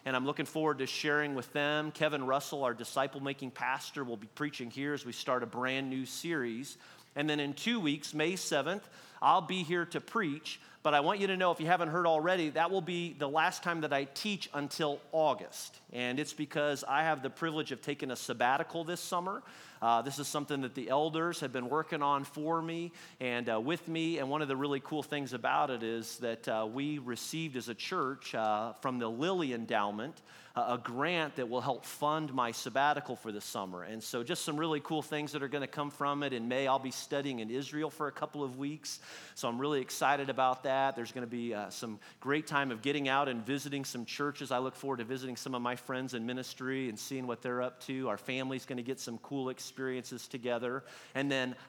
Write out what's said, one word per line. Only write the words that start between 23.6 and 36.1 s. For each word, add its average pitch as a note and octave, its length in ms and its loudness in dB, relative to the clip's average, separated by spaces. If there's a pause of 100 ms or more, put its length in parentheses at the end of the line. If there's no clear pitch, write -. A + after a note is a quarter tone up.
me. D#3+ 300 0
And C3 100 0
one D3+ 120 2
of D3 60 0
the C3+ 80 2
really C#3 240 2
cool D3 240 -4
things C#3 300 -4
about C3 380 4
it A2+ 120 -2
is A2+ 360 -2
that, A#2 280 -2
uh, A2 240 2
we C#3+ 280 -2
received C3 580 -4
as A2+ 100 -4
a A2+ 80 -4
church, C3+ 580 -2
uh, A2 400 2
from B2+ 240 -2
the A#2 120 0
Lilly D3 440 2
Endowment, A2+ 680 0 (360)
uh, A#2+ 140 2
a B2 100 4
grant C#3+ 560 0
that B2 120 -2
will A#2+ 140 0
help B2 240 0
fund D3+ 480 0
my B2 160 4
sabbatical C3+ 640 2
for A2 160 -8
the G2+ 100 -4
summer. F2+ 420 -6
And A2 180 -8
so B2 220 -2
just E3 200 -2
some D3+ 140 -2
really D#3 220 2
cool D3+ 240 -2
things D3 300 -2
that C#3+ 100 -2
are C#3 40 -2
gonna C3+ 200 -2
come C#3+ 240 -4
from C#3+ 320 0